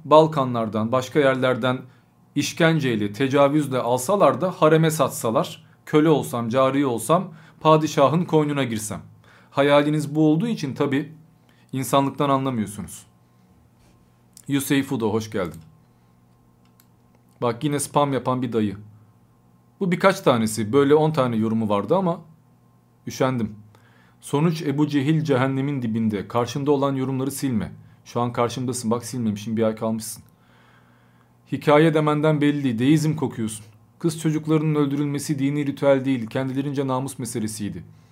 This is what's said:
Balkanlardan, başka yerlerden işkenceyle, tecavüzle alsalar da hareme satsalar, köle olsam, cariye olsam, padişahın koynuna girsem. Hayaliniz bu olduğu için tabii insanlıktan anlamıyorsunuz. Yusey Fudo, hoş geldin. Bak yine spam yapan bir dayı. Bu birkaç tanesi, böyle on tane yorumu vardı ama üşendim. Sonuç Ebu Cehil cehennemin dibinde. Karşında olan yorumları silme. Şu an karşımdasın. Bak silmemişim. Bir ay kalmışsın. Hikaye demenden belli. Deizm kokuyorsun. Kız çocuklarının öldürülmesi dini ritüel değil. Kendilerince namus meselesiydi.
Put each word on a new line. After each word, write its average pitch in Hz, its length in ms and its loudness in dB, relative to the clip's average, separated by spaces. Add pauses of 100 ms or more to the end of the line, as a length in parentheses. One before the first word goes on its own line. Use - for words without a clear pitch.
Balkanlardan, 127 880 2
başka 127 260 0
yerlerden 127 600 2 (560)
işkenceyle, 131 800 0
tecavüzle 139 640 2
alsalar 127 640 2
da 180 100 -2
hareme 160 400 4
satsalar, 127 760 -2 (200)
köle 151 220 4
olsam, 120 400 0
cariye 131 380 2
olsam, 131 460 0 (280)
padişahın 156 640 4
koynuna 147 400 0
girsem. 104 360 -6 (500)
Hayaliniz 143 640 2
bu 156 120 4
olduğu 160 220 2
için 147 260 -6
tabii 139 380 -2 (600)
insanlıktan 139 580 0
anlamıyorsunuz. 123 760 -4 (1400)
Yusey 139 340 0
Fudo, 113 300 -4
hoş 110 180 -2
geldin. 90 300 -6 (1800)
Bak 120 220 -2
yine 143 160 -2
spam 143 320 0
yapan 127 300 -2
bir 120 100 -4
dayı. 107 240 0 (1040)
Bu 180 120 0
birkaç 190 280 2
tanesi, 113 520 0
böyle 143 220 4
on 156 160 4
tane 127 260 0
yorumu 110 320 0
vardı 104 280 0
ama 175 240 -2 (840)
üşendim. 127 500 -2 (640)
Sonuç 156 420 -2
Ebu 147 240 0
Cehil 147 380 0
cehennemin 135 580 0
dibinde. 110 460 -2
Karşında 135 420 -2
olan 139 240 0
yorumları 131 360 -4
silme. 120 420 -4 (320)
Şu - 160 -6
an 120 120 -2
karşımdasın. 120 580 -2
Bak 120 140 -2
silmemişim. 110 520 -6
Bir 113 60 0
ay 110 120 0
kalmışsın. 113 480 -8 (1300)
Hikaye 151 420 4
demenden 151 460 2
belli. 143 380 2
Deizm 151 380 2
kokuyorsun. 113 480 -6 (340)
Kız 165 220 -4
çocuklarının 156 540 0
öldürülmesi 143 640 -2
dini 139 280 -2
ritüel 139 380 2
değil. 131 220 -2
Kendilerince 135 600 -4
namus 131 320 -4
meselesiydi. 107 640 -8 (280)